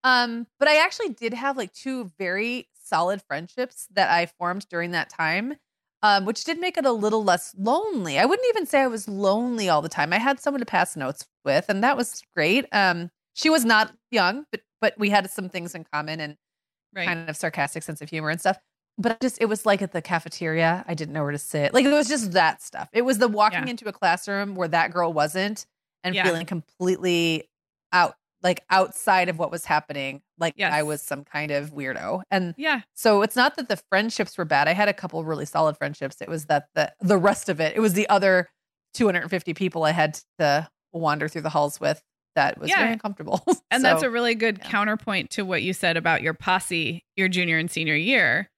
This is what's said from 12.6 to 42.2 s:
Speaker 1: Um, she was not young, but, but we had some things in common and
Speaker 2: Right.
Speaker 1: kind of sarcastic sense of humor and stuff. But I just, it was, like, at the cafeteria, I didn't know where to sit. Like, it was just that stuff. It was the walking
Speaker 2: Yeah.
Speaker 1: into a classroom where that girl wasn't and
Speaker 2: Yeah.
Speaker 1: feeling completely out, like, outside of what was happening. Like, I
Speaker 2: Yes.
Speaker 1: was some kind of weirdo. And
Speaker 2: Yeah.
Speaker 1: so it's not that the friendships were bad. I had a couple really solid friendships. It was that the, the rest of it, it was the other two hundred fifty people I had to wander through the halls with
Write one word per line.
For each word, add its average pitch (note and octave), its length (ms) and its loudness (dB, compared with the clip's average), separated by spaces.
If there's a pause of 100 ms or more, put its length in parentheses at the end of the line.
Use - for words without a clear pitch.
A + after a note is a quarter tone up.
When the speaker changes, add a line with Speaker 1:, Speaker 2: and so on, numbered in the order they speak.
Speaker 1:
Um, F3+ 400 0 (220)
she - 160 0
was D#4 160 4
not A3 280 4 (180)
young, A3 400 2
but, G#3+ 100 -10 (180)
but A3 180 0
we G#3 120 2
had G3+ 200 2
some F#3 200 -8
things F3 260 -8
in D#3+ 160 -12
common D3+ 300 -6
and D3 160 -10 (580)
Speaker 2:
Right. F3+ 100 -4
Speaker 1:
kind E3 240 -4
of D3+ 60 -8
sarcastic D#3 480 -4
sense D#3 180 -12
of D3 80 -14
humor D#3 200 -4
and D#3+ 100 -4
stuff. F#3+ 180 0 (400)
But A3+ 140 0
I A3+ 100 -4
just, B3+ 200 -2
it A#3 40 2
was, G#3+ 200 -2
like, G3+ 160 4
at F#3 100 -6
the E3 100 -4
cafeteria, E3 840 -2
I E3+ 80 -6
didn't D#3 180 -10
know D#3 100 -2
where D3 100 -4
to C#3+ 40 -6
sit. C#3+ 360 -2
Like, B3+ 120 6
it C#4 60 4
was D4 160 4
just A#3 240 -2
that E3+ 320 4
stuff. - 300 -12
It A#3+ 100 2
was B3+ 140 2
the A#3+ 100 4
walking G#3 380 2
Speaker 2:
Yeah. B3 60 -6
Speaker 1:
into A#3 160 -8
a G3 60 -6
classroom G3 600 -2
where F3 140 -2
that E3 220 2
girl F3+ 220 0
wasn't F#3 540 -2 (360)
and F3+ 120 -4
Speaker 2:
Yeah. F#3+ 80 0
Speaker 1:
feeling E3+ 240 0
completely E3+ 1000 -2 (420)
out, - 240 4 (260)
like, F3+ 300 0
outside F#3 580 2
of E3 80 -6
what D#3+ 140 -4
was E3 140 -10
happening. C#3+ 580 -4 (160)
Like, E3 160 0
I D#3+ 220 0
Speaker 2:
Yes. D3+ 80 2
Speaker 1:
was D3+ 180 -6
some C#3+ 220 -8
kind D3 260 -6
of D3 200 -4
weirdo. C3+ 600 -6
And F3+ 260 -2
Speaker 2:
Yeah. C#4+ 240 -4 (140)
Speaker 1:
so G#3 260 4
it's G#3+ 140 -2
not C4+ 220 2
that B3+ 100 -8
the G3 100 -2 (120)
friendships G#3 480 -2
were F3 80 -4
bad. D3 220 4
I E3 60 2
had G3+ 160 2
a G3 40 0
couple E3 300 -8
really D3+ 220 -4
solid D3+ 320 0
friendships. C#3+ 440 -8
It - 80 -10
was D#3 160 -6
that D3 280 2
the, - 260 0
the G3 180 4
rest G3 320 2
of D#3+ 100 -2
it, D#3+ 160 0
it G#3+ 60 2
was G#3+ 120 4
the G3+ 160 0
other F#3+ 400 4 (440)
two A#3+ 120 2
hundred F3 240 0
fifty E3+ 240 -4
people E3+ 300 -2
I D#3 80 4
had D#3 280 0 (200)
to D3+ 280 2 (260)
wander D3+ 340 0
through D#3 140 -8
the D#3 80 -4
halls D3 300 -2
with - 220 -2 (340)